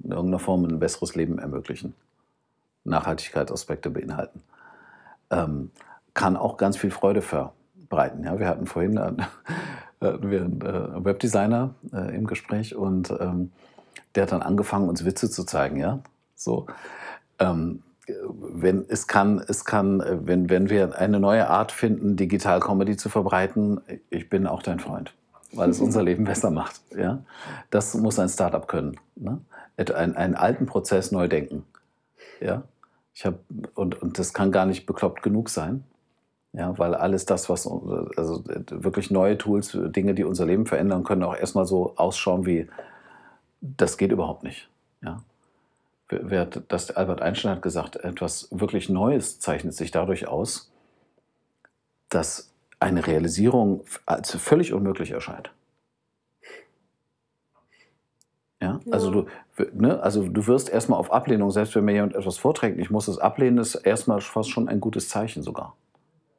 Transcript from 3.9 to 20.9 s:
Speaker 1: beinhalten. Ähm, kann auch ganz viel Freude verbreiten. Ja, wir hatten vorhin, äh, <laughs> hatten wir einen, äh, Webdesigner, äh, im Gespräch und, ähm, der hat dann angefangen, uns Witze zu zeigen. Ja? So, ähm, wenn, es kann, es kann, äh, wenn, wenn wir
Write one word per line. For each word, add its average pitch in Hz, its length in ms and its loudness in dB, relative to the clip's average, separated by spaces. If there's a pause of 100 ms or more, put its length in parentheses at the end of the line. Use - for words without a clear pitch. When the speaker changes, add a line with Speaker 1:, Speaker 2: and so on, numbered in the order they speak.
Speaker 1:
beinhalten. - 520 -8 (880)
Ähm, 76 400 -2 (440)
kann 92 220 2
auch - 200 -2
ganz 101 200 2
viel 101 140 -2
Freude 101 320 2
verbreiten. - 1000 -2
Ja, 85 140 -2
wir 101 100 0
hatten - 180 -2
vorhin, 95 300 0
äh, 104 160 0 (440)
<laughs> - 440 -12
hatten 101 300 0
wir 95 120 2
einen, 87 200 -4
äh, 92 420 -4
Webdesigner, 113 720 2 (180)
äh, 98 240 -6
im 107 100 -2
Gespräch 107 480 -4
und, 95 440 0
ähm, 90 320 -2 (640)
der 98 80 4
hat 95 100 0
dann 92 100 2
angefangen, 101 460 2
uns 85 160 -2
Witze 95 260 0
zu 90 140 -4
zeigen. 73 340 0
Ja? 90 200 0 (360)
So, - 320 -2 (720)
ähm, 85 440 0 (460)
wenn, 87 600 0
es - 200 -4
kann, 101 380 4
es - 180 -4
kann, 98 360 2
äh, 90 260 -2
wenn, 90 220 4
wenn 92 220 4
wir 98 280 2